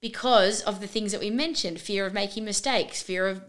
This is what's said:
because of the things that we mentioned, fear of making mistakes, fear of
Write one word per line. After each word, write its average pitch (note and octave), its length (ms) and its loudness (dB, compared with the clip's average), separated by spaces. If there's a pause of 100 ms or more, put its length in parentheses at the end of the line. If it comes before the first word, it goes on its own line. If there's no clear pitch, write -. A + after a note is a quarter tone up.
because A3 600 4
of G3+ 180 -2
the G3 80 -10
things G#3+ 240 -2
that G#3 100 -4
we G#3 80 -2
mentioned, A#3 520 -2
fear G3 240 -2
of F#3+ 80 -4
making G3+ 320 -4
mistakes, G#3 580 0
fear F#3 240 0
of F#3+ 220 -2